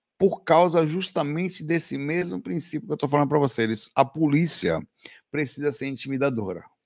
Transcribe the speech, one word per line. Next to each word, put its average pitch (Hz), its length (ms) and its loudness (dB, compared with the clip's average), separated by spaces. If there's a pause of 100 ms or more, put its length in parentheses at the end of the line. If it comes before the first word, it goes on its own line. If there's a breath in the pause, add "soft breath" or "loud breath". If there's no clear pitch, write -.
(180)
por 185 240 2
causa 165 420 6
justamente 170 800 -4
desse 160 340 -2
mesmo 175 460 -4
princípio 165 460 -6
que 156 40 -2
eu 151 40 -4
tô 147 120 -2
falando 147 200 4
pra 147 100 4
vocês. 113 560 0
A 139 100 6
polícia 147 760 0 (500 loud breath)
precisa 143 400 -2
ser 135 160 -6
intimidadora. 131 800 -2 (220)